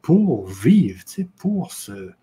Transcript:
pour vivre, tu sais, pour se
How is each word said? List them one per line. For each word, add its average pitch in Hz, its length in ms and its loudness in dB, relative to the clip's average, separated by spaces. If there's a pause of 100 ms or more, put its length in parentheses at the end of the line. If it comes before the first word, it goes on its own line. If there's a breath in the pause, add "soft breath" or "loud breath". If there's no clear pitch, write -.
pour 156 460 2
vivre, 107 580 2
tu - 80 -20
sais, 190 140 -8 (100)
pour 196 340 -4
se 98 400 -14 (120)